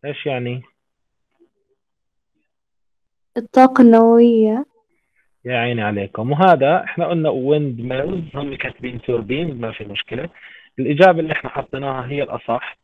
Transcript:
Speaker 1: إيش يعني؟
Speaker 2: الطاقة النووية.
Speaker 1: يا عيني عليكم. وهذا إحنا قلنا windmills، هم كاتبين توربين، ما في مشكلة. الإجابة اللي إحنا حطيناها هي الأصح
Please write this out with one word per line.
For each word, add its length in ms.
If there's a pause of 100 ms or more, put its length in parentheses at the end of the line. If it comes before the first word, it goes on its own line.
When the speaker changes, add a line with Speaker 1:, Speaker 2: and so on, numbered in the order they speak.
Speaker 1:
إيش 220
يعني؟ 360 (2750)
Speaker 2:
الطاقة 460
النووية. 840 (760)
Speaker 1:
يا 140
عيني 240
عليكم. 480
وهذا 540
إحنا 220
قلنا 240
windmills، 1040
هم 180
كاتبين 480
توربين، 580
ما 120
في 120
مشكلة. 440 (500)
الإجابة 420
اللي 120
إحنا 180
حطيناها 560
هي 160
الأصح 600